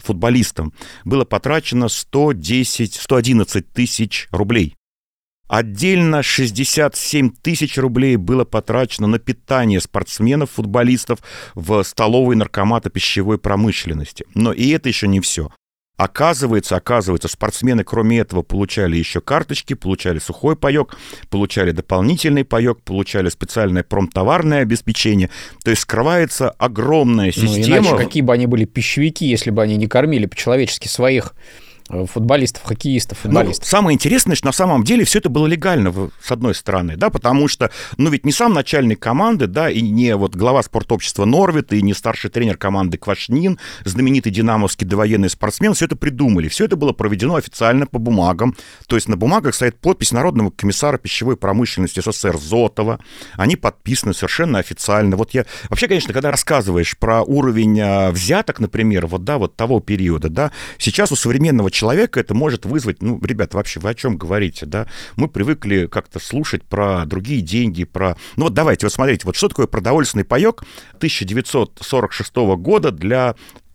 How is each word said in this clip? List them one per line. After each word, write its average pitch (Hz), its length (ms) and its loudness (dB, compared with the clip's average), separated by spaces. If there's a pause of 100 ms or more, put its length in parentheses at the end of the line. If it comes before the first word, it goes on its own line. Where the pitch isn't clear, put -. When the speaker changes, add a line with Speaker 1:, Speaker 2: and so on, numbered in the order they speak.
Speaker 1:
футболистам 104 720 0 (320)
было 123 180 2
потрачено 123 640 0
сто 143 460 0
десять, 113 640 -2
сто - 200 -2
одиннадцать 117 560 2
тысяч - 600 -4
рублей. 98 440 0 (720)
Отдельно 151 760 2
шестьдесят 131 760 0
семь 139 320 0
тысяч 151 480 -4
рублей 131 400 2
было 117 260 0
потрачено 110 640 -2
на 113 120 2
питание 117 600 0
спортсменов, 123 720 -2
футболистов 120 680 0 (360)
в 98 280 0
столовой 120 520 2
наркомата 107 540 0
пищевой 98 480 -2
промышленности. 98 960 -2
Но 110 180 2
и 117 200 0
это 156 180 0
ещё - 180 -2
не 95 140 2
всё. - 300 -6 (440)
Оказывается, 113 800 0
оказывается, 92 520 0
спортсмены, 113 560 -2
кроме 113 360 2
этого, 90 240 -2
получали 95 540 -2
ещё 82 220 -4
карточки, - 540 -4
получали 90 460 -4
сухой 147 360 -2
паёк, 143 400 0 (360)
получали 98 400 0
дополнительный 135 720 0
паёк, 117 400 0
получали 95 460 -2
специальное 92 520 0
промтоварное 135 800 0
обеспечение. 107 680 0 (320)
То 113 80 2
есть 107 100 2
скрывается 135 720 0
огромная 120 840 2
Speaker 2:
Ну, 110 120 2
Speaker 1:
система. 110 300 4
Speaker 2:
иначе 185 200 4
какие 131 240 0
бы 127 100 4
они 123 140 4
были 120 200 2
пищевики, 151 600 -2
если 120 240 0
бы 110 140 2
они 107 120 2
не 107 120 0
кормили 127 400 2
по-человечески - 600 -2
своих, 127 460 0 (560)
э, 92 160 -4
футболистов, 123 600 0
хоккеистов, 117 580 -2
Speaker 1:
Ну, 107 60 -4
Speaker 2:
футболистов? 104 360 0
Speaker 1:
самое 185 300 4
интересное, 180 400 2
что - 120 -2
на 131 40 2
самом 165 320 2
деле 202 220 4
всё 214 140 2
это 175 100 0
было 151 180 2
легально, 160 440 2
в-, 92 200 -6 (100)
с - 120 -10
одной 117 200 0
стороны, 87 440 -4
да, 208 120 2
потому 139 380 2
что, - 240 -2 (240)
ну, 147 140 2
ведь 139 160 0
не 143 80 2
сам 233 200 2
начальник 131 460 2
команды, 156 480 2
да, 147 220 -2
и 110 100 0
не 113 380 2
вот 95 180 0
глава 120 280 2
спортобщества - 600 -4
Норвит, 151 480 2
и 104 100 2
не 98 120 2
старший - 360 -4
тренер 113 280 0
команды 95 400 -2
Квашнин, 143 600 0 (280)
знаменитый 120 480 2
динамовский 107 520 0
довоенный 101 440 2
спортсмен, - 440 0
всё 165 120 0
это 156 100 -4
придумали. 120 540 0
Всё 214 160 0
это 190 100 0
было 143 160 0
проведено 107 440 -2
официально 131 520 0
по 127 120 -6
бумагам. 110 580 2 (300)
То 120 100 0
есть - 100 -2
на 107 80 0
бумагах 131 400 0
стоит 120 240 -2
подпись 170 320 0
Народного 123 380 2
комиссара 120 480 -2
пищевой 113 400 -4
промышленности 98 640 -2
С 107 100 -4
С - 60 -8
С - 80 -4
Р 85 120 0
Зотова. 107 640 -2 (380)
Они 120 180 2
подписаны - 580 -4
совершенно 127 460 -2
официально. 101 560 0
Вот 92 180 -2
я, 123 120 0 (240)
вообще, - 180 0
конечно, 180 240 -2
когда 143 200 -2
рассказываешь 98 680 0
про 113 240 2
уровень, 113 580 4
а, 98 320 2
взяток, 95 480 -2
например, 107 480 0
вот, 90 160 -6
да, 143 140 -2
вот 98 180 -2
того 117 240 0
периода, 87 480 -2
да, 135 240 -2 (260)
сейчас 190 360 0
у - 20 0
современного 123 640 2
человека 127 420 0
это - 140 -4
может 123 320 -2
вызвать, 113 380 -4
ну, 113 180 -4
ребята, 104 340 -4
вообще - 240 -6
вы 104 120 -4
о - 20 -8
чём 113 240 -4
говорите, 87 480 -4
да? 98 220 -6 (280)
Мы 104 120 0
привыкли 101 580 -2
как-то - 340 -8
слушать - 440 -4
про 98 420 -2
другие 95 360 -4
деньги, 90 420 -2
про, 90 340 -2 (180)
ну, 151 100 0
вот 95 100 -2
давайте, 139 320 2
вот 98 60 -2
смотрите, 131 320 0
вот 90 100 -2
что 202 120 0
такое - 200 0
продовольственный 113 580 0
паёк 180 380 0 (360)
тысяча - 240 -2
девятьсот 113 560 -2
сорок - 340 -2
шестого 101 420 0
года 147 340 2
для 113 460 -2 (400)